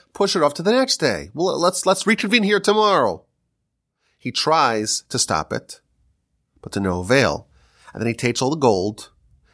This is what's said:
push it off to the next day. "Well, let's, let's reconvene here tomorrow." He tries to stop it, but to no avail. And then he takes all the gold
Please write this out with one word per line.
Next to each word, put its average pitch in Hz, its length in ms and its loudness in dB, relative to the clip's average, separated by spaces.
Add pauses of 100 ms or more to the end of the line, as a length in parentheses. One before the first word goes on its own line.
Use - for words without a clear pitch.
(140)
push 196 220 0
it 175 80 0
off 147 120 2
to 170 80 -10
the 202 100 2
next 262 240 0
day. 95 360 -2
"Well, 160 240 -2
let's, 175 280 0
let's 185 200 0
reconvene 220 380 0
here 202 160 2
tomorrow." 196 640 2 (920)
He 127 140 -8
tries 120 800 0
to - 80 -4
stop 82 340 -2
it, - 300 -8 (800)
but - 120 -16
to 101 60 -2
no 95 200 0
avail. 98 480 0 (460)
And - 80 -10
then 113 60 -2
he 117 60 -2
takes 117 280 -2
all 131 100 0
the 160 40 -4
gold 107 540 0 (440)